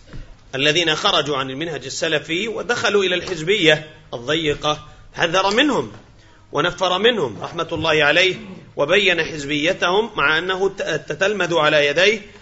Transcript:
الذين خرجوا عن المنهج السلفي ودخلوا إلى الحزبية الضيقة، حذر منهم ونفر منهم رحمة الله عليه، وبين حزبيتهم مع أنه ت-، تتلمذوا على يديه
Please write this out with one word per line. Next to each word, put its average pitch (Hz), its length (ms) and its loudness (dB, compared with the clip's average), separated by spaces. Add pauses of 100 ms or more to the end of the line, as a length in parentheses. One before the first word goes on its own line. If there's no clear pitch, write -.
(540)
الذين 151 400 2
خرجوا 151 420 0
عن 131 140 -4
المنهج 143 340 -8
السلفي 160 640 -4
ودخلوا 208 560 0
إلى 180 100 0
الحزبية 170 720 0 (280)
الضيقة، 151 640 -2 (360)
حذر 190 400 0
منهم 214 380 0 (600)
ونفر 175 460 0
منهم 202 440 0
رحمة 160 300 -6
الله 156 320 2
عليه، 175 300 4 (420)
وبين 170 480 2
حزبيتهم 165 920 0
مع 156 220 2
أنه 185 300 0
ت-، 190 140 -8
تتلمذوا 170 800 -2
على 151 260 4
يديه 190 340 2 (220)